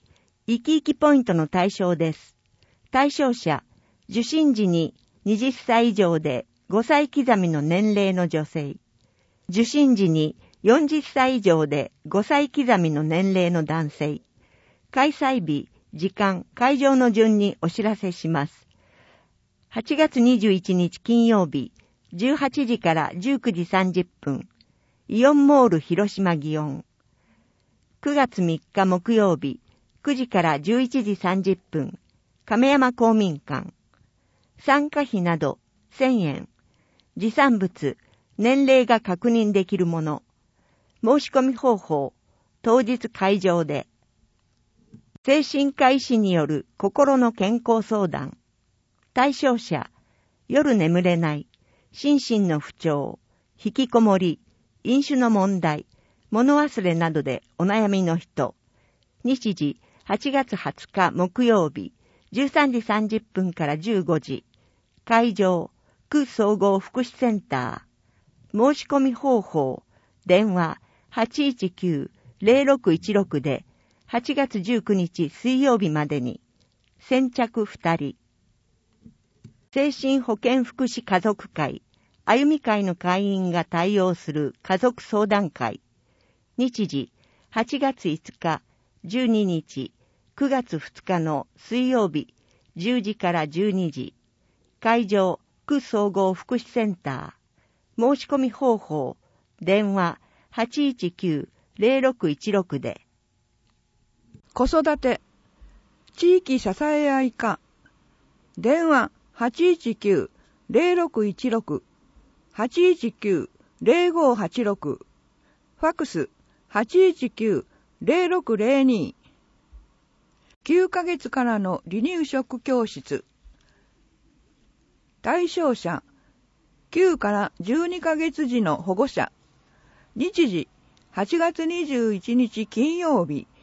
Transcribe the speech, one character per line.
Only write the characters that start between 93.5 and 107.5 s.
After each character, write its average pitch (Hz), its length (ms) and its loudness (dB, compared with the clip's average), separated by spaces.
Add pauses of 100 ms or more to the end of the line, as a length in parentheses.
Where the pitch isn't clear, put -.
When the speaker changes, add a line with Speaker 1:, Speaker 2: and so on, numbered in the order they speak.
Speaker 1:
二 185 180 -2
時。 135 240 -10 (680)
会 226 240 0
場、 190 320 0 (260)
区 285 160 -2
総 208 300 -2
合 190 240 0
福 247 220 -6
祉 233 120 -8
セ 226 180 -2
ン 196 100 -4
タ 143 400 -12 (600)
ー。 247 200 2
申 277 40 -6
し - 60 -18
込 285 120 -2
み 262 120 0
方 233 280 0
法、 139 380 -6 (440)
電 196 340 0
話、 175 240 -2 (320)
八 240 380 -2
一 185 240 -4
九 156 360 -4 (280)
零 254 240 2
六 247 300 0
一 147 200 -6
六 185 300 -2
で。 120 200 -10 (1500)
Speaker 2:
子 254 120 0
育 302 340 0
て、 247 220 -2 (960)
地 359 220 4
域 262 200 -2
支 202 120 -4 (120)
え 294 300 0
合 269 100 2
い 254 80 0
課。 - 300 -6 (1000)